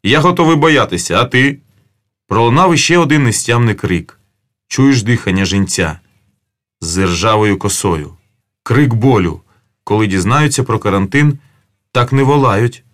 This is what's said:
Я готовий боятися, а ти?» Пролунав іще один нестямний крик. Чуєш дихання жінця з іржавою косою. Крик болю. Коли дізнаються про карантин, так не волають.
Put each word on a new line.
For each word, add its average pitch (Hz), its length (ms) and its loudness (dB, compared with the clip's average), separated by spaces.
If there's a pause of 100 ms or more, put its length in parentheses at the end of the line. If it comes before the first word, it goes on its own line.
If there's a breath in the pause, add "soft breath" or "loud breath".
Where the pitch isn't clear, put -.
Я 131 180 2
готовий 170 360 2
боятися, 117 640 0
а 123 40 2
ти?» 131 340 0 (680)
Пролунав 127 480 2
іще 170 240 0
один 151 240 2
нестямний 117 520 0
крик. - 460 -6 (480)
Чуєш 131 340 2
дихання 98 420 -2
жінця 92 540 -2 (840)
з 85 220 -4
іржавою 101 560 0
косою. 87 540 -4 (500)
Крик 123 320 0
болю. 107 460 0 (440)
Коли 107 220 0
дізнаються 123 580 0
про 113 140 -4
карантин, 120 600 0 (540 loud breath)
так 123 200 0
не 135 100 2
волають. 127 720 0